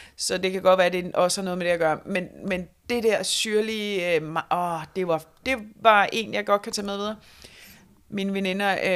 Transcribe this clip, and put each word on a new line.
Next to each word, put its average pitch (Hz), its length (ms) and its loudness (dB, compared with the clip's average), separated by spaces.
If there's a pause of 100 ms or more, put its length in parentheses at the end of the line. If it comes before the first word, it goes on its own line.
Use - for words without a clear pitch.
(180)
så - 200 -2
det 185 140 -2
kan 185 100 -4
godt 185 160 6
være, 180 100 4
at 175 60 -2
det 180 220 -4
også 180 260 2
har - 20 -6
noget 180 140 -4
med 175 80 -4
det 175 60 2
at 175 80 0
gøre, 160 260 2
men, 180 220 -4 (200)
men 185 200 -4 (220)
det 240 140 -2
der 214 200 2
syrlige, 214 920 -2
øh, 156 200 -2
ma-, 165 220 -2
åh, 175 240 -2 (140)
det 185 120 -2
var, 160 160 0 (220)
det 262 120 0 (240)
var 208 320 8
en, 214 200 -4
jeg 208 120 -4
godt 202 160 2
kan 214 120 -10
tage 202 120 -6
med 202 120 -6
videre. 208 180 -6 (920)
Mine 196 240 -4
veninder, 196 380 0 (240)